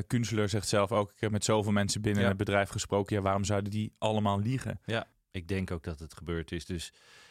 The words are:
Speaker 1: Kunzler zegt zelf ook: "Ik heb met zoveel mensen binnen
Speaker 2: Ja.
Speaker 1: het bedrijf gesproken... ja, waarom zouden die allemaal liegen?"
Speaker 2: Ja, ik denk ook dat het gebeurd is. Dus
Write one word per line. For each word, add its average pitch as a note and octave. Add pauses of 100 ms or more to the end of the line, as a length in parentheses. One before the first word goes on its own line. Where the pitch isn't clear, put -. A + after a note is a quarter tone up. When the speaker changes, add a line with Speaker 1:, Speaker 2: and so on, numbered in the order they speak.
Speaker 1:
Kunzler A2
zegt G2+
zelf G2+
ook: G#2
"Ik -
heb G#2+
met G2+
zoveel G#2+
mensen G2+
binnen G#2
Speaker 2:
Ja. A#2
Speaker 1:
het F#2+
bedrijf G2
gesproken... G2+
ja, G2+
waarom G2
zouden G2+
die G#2+
allemaal G#2
liegen?" A2
Speaker 2:
Ja, A2 (240)
ik E2+
denk F#2+
ook E2+
dat D#2+
het D#2+
gebeurd E2
is. F2
Dus E2+ (380)